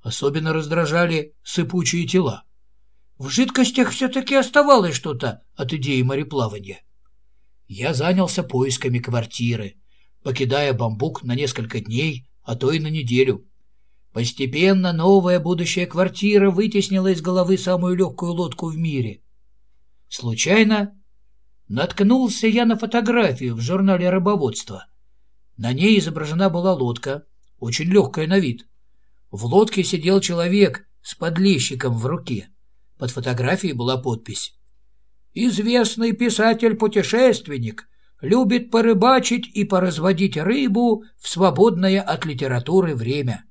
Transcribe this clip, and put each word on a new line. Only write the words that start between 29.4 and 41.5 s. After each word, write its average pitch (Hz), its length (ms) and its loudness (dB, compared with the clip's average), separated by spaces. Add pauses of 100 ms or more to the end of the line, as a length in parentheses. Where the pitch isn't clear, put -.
лодке 196 380 2
сидел 180 360 2
человек 175 680 0 (120)
с - 140 -16
подлещиком 160 840 0
в 113 100 -6
руке. 135 420 -6 (500)
Под 120 140 -6
фотографией 131 600 -2
была 127 260 -2
подпись: - 600 -6 (720)
«Известный 226 800 0
писатель-путешественник 220 1800 0 (320)
любит 240 520 2
порыбачить 233 760 2
и - 160 -4
поразводить 180 720 0
рыбу 226 680 0 (160)
в - 80 -12
свободное 190 760 2